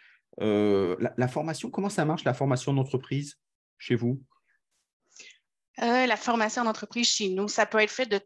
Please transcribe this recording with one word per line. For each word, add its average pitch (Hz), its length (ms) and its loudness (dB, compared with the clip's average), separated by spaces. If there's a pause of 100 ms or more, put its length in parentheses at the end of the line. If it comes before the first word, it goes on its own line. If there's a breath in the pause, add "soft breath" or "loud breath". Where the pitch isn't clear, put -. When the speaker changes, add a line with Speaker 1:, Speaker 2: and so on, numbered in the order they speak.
(420 soft breath)
Speaker 1:
euh, 101 580 2
la, - 180 -2
la 127 100 2
formation, 156 420 -6
comment 202 200 -2
ça 165 160 0
marche, 160 180 -2
la 127 100 0
formation 139 400 0
d'entreprise 135 600 -2 (420)
chez - 180 0
vous ? 120 280 -2 (1600 loud breath)
Speaker 2:
Euh, 247 240 4
la 220 120 2
formation 233 460 0
d'entreprise 220 440 -2
chez 202 220 0
nous, 190 180 -2
ça 208 180 2
peut 214 140 2
être 214 120 4
fait 254 140 -2
de 208 200 0